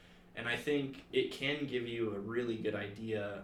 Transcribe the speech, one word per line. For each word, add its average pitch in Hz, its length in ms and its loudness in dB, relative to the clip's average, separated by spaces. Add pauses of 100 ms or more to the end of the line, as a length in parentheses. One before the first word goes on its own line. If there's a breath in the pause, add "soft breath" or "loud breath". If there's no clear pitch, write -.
(340 soft breath)
And 117 140 -6
I 120 80 2
think 139 560 0
it 127 220 4
can 143 340 0
give 120 180 0
you 113 300 0
a 98 40 -2
really 113 360 0
good 107 180 0
idea 101 720 -2